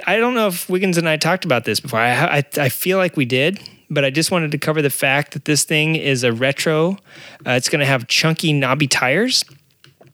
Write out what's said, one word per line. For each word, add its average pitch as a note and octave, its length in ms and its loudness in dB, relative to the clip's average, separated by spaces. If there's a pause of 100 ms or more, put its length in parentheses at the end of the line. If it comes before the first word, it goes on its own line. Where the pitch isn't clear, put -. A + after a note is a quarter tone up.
I F#3 100 2
don't A#3+ 160 2
know A3+ 140 2
if F3 200 -4
Wiggins F#3 300 0
and D#3+ 100 2
I D#3 100 2
talked E3 280 -2
about B2 200 0
this G#2+ 140 -2
before. A2+ 200 -4
I, B2 380 2
I, C#3+ 60 0 (140)
I C#3+ 120 0
feel F#3 280 -2
like F#3 200 0
we C#3+ 80 2
did, C3+ 340 0 (300)
but D3+ 140 0
I C3+ 60 2
just D#3 220 0
wanted E3+ 200 0
to D#3 60 -2
cover D#3 240 -2
the C#3 80 0
fact C#3 440 -2
that D3 120 -10
this D3 180 2
thing D#3 320 0
is C3+ 280 0
a B2 80 2
retro. D#3 640 0 (480)
Uh, B2 60 -2
it's B2+ 180 0
gonna D3 160 0
have C3 220 0
chunky, D#3+ 440 0
knobby C#3 360 2
tires. E3+ 560 0 (720)